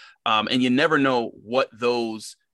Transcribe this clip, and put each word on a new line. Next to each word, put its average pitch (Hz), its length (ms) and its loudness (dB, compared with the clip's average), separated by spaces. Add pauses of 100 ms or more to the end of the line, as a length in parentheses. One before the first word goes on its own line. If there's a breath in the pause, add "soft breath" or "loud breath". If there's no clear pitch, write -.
(260 loud breath)
Um, 110 240 0
and 127 140 0
you 127 60 2
never 151 280 2
know 127 340 0 (120)
what 120 240 0 (100)
those 117 600 -4 (160)